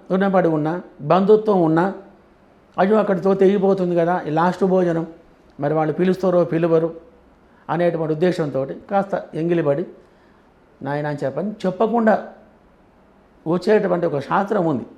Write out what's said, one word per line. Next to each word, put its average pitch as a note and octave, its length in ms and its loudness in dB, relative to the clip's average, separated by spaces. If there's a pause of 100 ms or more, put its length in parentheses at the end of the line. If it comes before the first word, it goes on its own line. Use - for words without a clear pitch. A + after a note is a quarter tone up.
(100)
రుణపడి F#3 380 2
ఉన్నా, D#3+ 340 -2 (180)
బంధుత్వం G3 600 4
ఉన్నా, E3 320 2 (840)
అయ్యో G3 180 2
అక్కడితో G3 380 0
తెగిపోతుంది F#3+ 640 2
కదా, E3+ 300 0
ఈ D3+ 40 -6
లాస్ట్ F3 340 0
భోజనం, F3 420 0 (540)
మరి D3 140 -2
వాళ్ళు D#3 200 0
పిలుస్తారో F3+ 500 0
పిలువరు E3 500 0 (760)
అనేటువంటి D#3+ 440 0
ఉద్దేశంతో D3+ 520 -2 (240)
కాస్త G3 320 -2 (120)
ఎంగిలిపడి D#3+ 520 0 (960)
"నాయన" C#3+ 240 -4
అని D3 180 -6
చెప్పని D3 260 -4
చెప్పకుండా G#3+ 760 0 (1160)
వచ్చేటువంటి F3+ 600 2
ఒక D3 120 -2
శాస్త్రం G3 480 0
ఉంది. C#3 200 -2 (100)